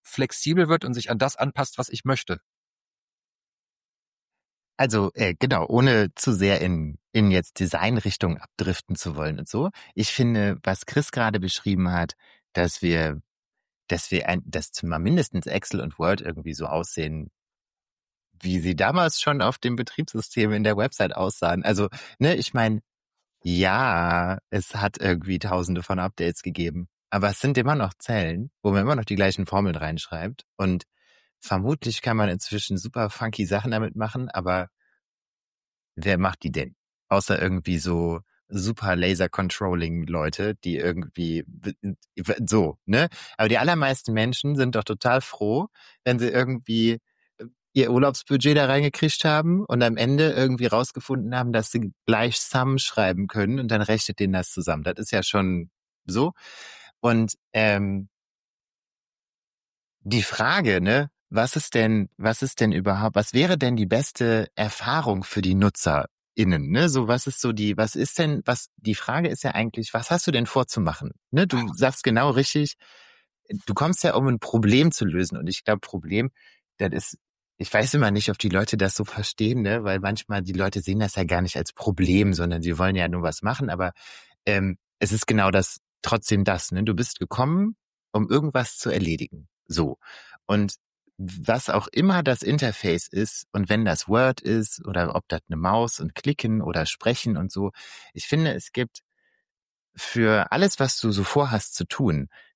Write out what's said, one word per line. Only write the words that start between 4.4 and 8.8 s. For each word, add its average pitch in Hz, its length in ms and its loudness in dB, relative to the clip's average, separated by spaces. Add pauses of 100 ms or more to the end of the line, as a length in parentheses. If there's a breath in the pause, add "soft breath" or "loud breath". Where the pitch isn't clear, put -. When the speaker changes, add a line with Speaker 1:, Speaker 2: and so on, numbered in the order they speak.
Speaker 2:
Also, 107 380 2
äh, 92 240 0
genau, 123 280 2
ohne 117 500 4
zu - 160 0
sehr 98 280 4
in, 80 380 -2 (140)
in 104 180 6
jetzt 92 300 2
Designrichtung 95 800 0
abdriften - 580 -4